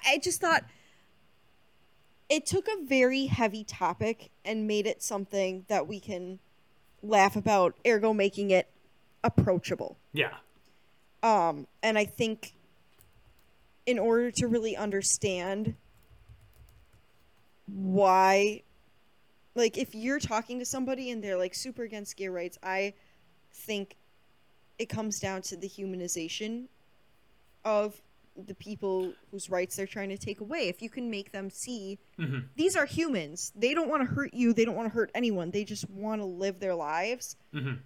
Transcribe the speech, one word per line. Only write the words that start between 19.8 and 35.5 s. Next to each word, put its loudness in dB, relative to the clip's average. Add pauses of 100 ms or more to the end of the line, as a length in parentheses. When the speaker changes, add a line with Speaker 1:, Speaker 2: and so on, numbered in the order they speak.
Speaker 1:
you're -2
talking -4
to -8
somebody -4
and -6
they're, -2
like, -2
super -10
against -12
gay -6
rights, -6
I -2 (580)
think -8 (800)
it -4
comes -6
down -4
to -10
the -10
humanization -6 (1000)
of 0 (460)
the -12
people -4 (200)
whose -12
rights -2
they're -6
trying -8
to -8
take -10
away. -4
If -8
you -10
can -8
make -8
them -8
see, -10 (180)
Speaker 2:
Mm-hmm. -4 (160)
Speaker 1:
these 2
are 4
humans. -4
They 2
don't 0
wanna 0
hurt -4
you. 4
They 4
don't 0
wanna -4
hurt 0
anyone. 0